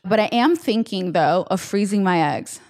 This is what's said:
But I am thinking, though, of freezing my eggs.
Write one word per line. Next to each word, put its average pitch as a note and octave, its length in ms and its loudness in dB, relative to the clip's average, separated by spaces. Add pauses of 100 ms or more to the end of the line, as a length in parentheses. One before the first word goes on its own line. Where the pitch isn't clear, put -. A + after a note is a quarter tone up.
But G#3+ 160 2
I G#3+ 120 -2
am C4+ 240 2
thinking, G#3 560 -2
though, D#3+ 380 2
of F#3 100 0
freezing G3+ 420 -2
my F3+ 160 2 (180)
eggs. - 340 -12